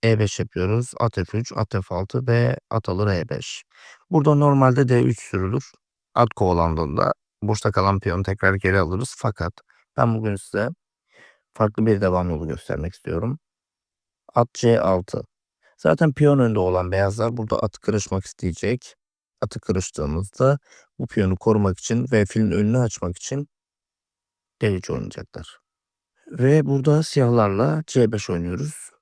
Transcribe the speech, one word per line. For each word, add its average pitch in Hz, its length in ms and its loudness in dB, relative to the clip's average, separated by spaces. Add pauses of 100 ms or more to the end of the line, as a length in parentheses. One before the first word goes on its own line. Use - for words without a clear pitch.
E 113 140 4
beş 104 220 -2
yapıyoruz. 101 600 -2
At 117 140 -2
F 95 240 -4
üç, 117 180 -8
at 110 160 -4
F 92 220 -4
altı 101 320 -4
ve 120 320 2 (120)
at 110 180 -4
alır 98 180 0
E 90 220 0
beş. - 360 -10 (460)
Burada 151 240 4
normalde 139 540 4
D 123 140 4
üç 123 180 0
sürülür. 98 500 -4 (440)
At 117 220 4
kovalandığında 82 760 2 (300)
boşta 107 300 -2
kalan 98 280 2
piyonu 95 220 -2
tekrar 95 320 0
geri 95 240 2
alırız. 92 400 -2
Fakat 104 340 -4 (440)
ben 117 180 2
bugün 107 220 -4
size 104 320 -4 (840)
farklı 107 320 0
bir 104 140 2
devam 90 300 0
yolu 80 180 -4
göstermek - 460 -6
istiyorum. 85 440 -6 (960)
At 120 200 2
C 117 260 2
altı. 92 420 -2 (560)
Zaten 156 340 2
piyon 143 260 4
önde 117 200 2
olan 90 340 0
beyazlar 104 440 -2
burada 110 260 -4
atı - 180 -6
kırışmak 98 440 -2
isteyecek. - 720 -6 (480)
Atı - 180 -8
kırıştığımızda 92 960 -2 (400)
bu 127 80 -6
piyonu 95 300 0
korumak 104 420 2
için 120 340 -2
ve 107 140 4
filin 110 240 0
önünü 104 280 2
açmak 101 380 -4
için 139 320 -8 (1120)
D 104 120 0
üç 90 160 -8
oynayacaklar. - 680 -12 (680)
Ve 143 400 2
burada 143 360 2
siyahlarla 120 840 2
C 117 260 2
beş 104 180 -6
oynuyoruz. 90 600 -6 (120)